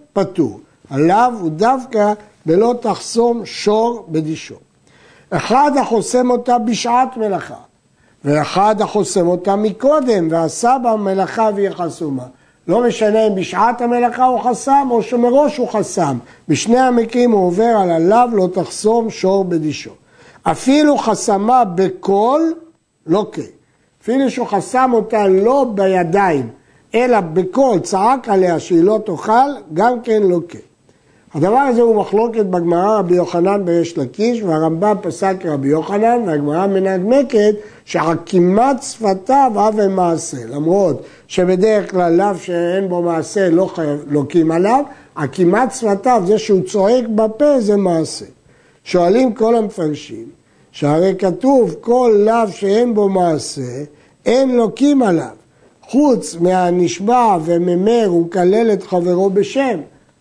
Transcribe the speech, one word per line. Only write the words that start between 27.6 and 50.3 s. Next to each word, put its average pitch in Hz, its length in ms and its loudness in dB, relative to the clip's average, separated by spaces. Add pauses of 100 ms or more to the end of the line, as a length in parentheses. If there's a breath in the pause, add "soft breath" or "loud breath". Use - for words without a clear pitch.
צעק 233 500 -2
עליה 180 300 2
שהיא 165 240 2
לא 214 220 2
תאכל, 220 440 0 (240)
גם 226 280 0
כן 220 220 0
לא 175 240 2
כן. 104 120 -18 (760 soft breath)
הדבר 185 220 2
הזה 254 240 2
הוא 226 140 4
מחלוקת 214 500 0
בגמרא 180 540 0
רבי 180 160 0
יוחנן 180 500 0
בריש 170 320 0
לקיש, 214 460 -4
והרמב"ם 165 580 0
פסק 190 340 -4 (100)
רבי 139 220 -4
יוחנן, 208 580 0
והגמרא 156 420 -2
מנמקת 208 880 2 (300 loud breath)
שעקימת 180 1000 0
שפתיו 226 720 0
הווה 208 320 0
מעשה, 175 500 -2 (120)
למרות 151 520 0 (260 loud breath)
שבדרך 185 640 0
כלל 175 220 0
לאו 190 260 0
שאין 180 500 -4
בו 175 120 -4
מעשה 170 480 -2
לא 170 260 2
חייב, 147 320 -6
לוקים 156 440 0
עליו, 208 320 2 (320 loud breath)
עקימת 180 560 0
שפתיו, 214 540 0
זה 208 140 2
שהוא 196 240 2
צועק 220 440 0
בפה, 226 520 2
זה 208 160 0
מעשה. 170 500 -2 (580 soft breath)
שואלים 202 500 2
כל 220 220 0
המפרשים, 151 720 -6 (460 soft breath)